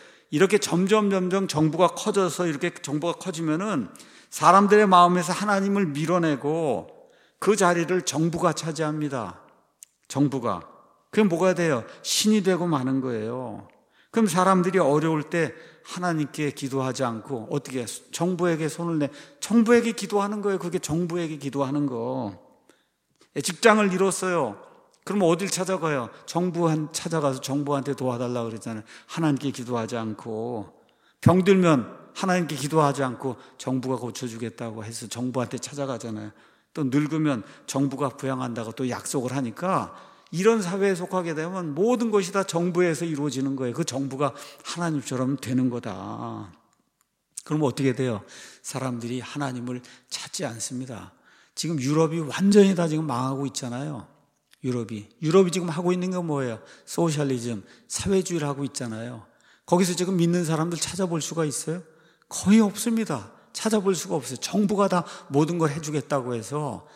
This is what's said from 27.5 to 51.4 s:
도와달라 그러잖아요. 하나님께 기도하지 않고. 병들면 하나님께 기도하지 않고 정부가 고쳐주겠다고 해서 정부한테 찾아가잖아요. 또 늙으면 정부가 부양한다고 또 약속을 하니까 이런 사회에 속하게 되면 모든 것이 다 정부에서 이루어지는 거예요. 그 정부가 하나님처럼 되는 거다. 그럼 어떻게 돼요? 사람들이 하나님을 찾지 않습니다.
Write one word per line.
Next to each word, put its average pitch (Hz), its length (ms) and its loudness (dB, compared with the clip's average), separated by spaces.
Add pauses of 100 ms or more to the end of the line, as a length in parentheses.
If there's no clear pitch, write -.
도와달라 123 500 -2
그러잖아요. 110 380 -8 (240)
하나님께 143 460 0
기도하지 123 440 -4
않고. 110 800 -8 (480)
병들면 175 720 6 (180)
하나님께 180 420 -2
기도하지 143 480 2
않고 123 320 -4 (200)
정부가 131 400 -2
고쳐주겠다고 113 880 -8
해서 113 220 -10
정부한테 123 520 -4
찾아가잖아요. 117 720 -8 (420)
또 156 100 -2
늙으면 147 580 0 (240)
정부가 139 440 -2
부양한다고 120 640 -6
또 127 180 -4
약속을 127 460 -4
하니까 143 580 -2 (360)
이런 214 300 4
사회에 190 340 0
속하게 175 400 -2
되면 165 400 -6
모든 226 360 2
것이 190 220 2
다 196 100 2
정부에서 175 640 0
이루어지는 139 500 -2
거예요. 127 160 -2
그 156 120 -4
정부가 135 500 -2 (300)
하나님처럼 139 760 -2
되는 127 320 0
거다. 110 840 -8 (920)
그럼 151 180 -2
어떻게 131 320 2
돼요? 123 280 -2 (400)
사람들이 123 580 -6
하나님을 123 600 -6 (300)
찾지 - 340 -8
않습니다. 117 680 -10 (420)